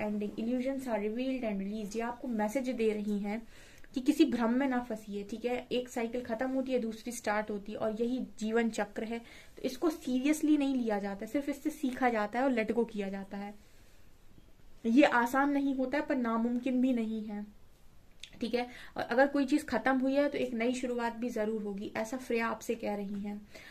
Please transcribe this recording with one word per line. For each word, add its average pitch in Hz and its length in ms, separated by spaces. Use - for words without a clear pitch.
ending, 208 380
illusions 254 500
are 214 120
revealed 240 440
and 202 180
released। 202 340
ये 226 60
आपको 247 260
message 226 420
दे 220 220
रही 208 260
हैं 208 280
कि 269 60
किसी 285 240
भ्रम 233 280
में 262 160
ना 254 120
फंसिए, 202 440
ठीक 226 200
है? 247 120
एक 247 160
cycle 233 340
खत्म 247 280
होती 262 220
है, 254 60
दूसरी 226 340
start 214 380
होती 208 220
है 214 60
और 220 240
यही 247 160
जीवन 226 320
चक्र 220 340
है। 233 140
तो - 60
इसको 311 280
seriously 294 680
नहीं 277 160
लिया 226 240
जाता, 196 280
सिर्फ 285 220
इससे 294 220
सीखा 254 380
जाता 214 300
है 254 60
और 269 100
let 220 180
go 226 200
किया 196 160
जाता 196 280
है। 202 180
ये 233 200
आसान 269 480
नहीं 277 220
होता 262 240
है 302 80
पर 294 100
नामुमकिन 240 680
भी 262 100
नहीं 220 320
है, 208 200
ठीक 233 140
है? 240 120
और - 60
अगर 254 260
कोई 285 180
चीज़ 294 200
खत्म 262 320
हुई 269 160
है 285 140
तो 285 100
एक 247 160
नई 233 200
शुरुआत 240 420
भी 240 140
ज़रूर 214 320
होगी, 202 340
ऐसा 220 200
फ्रेया 233 320
आपसे 226 260
कह 214 200
रही 202 260
हैं, 208 200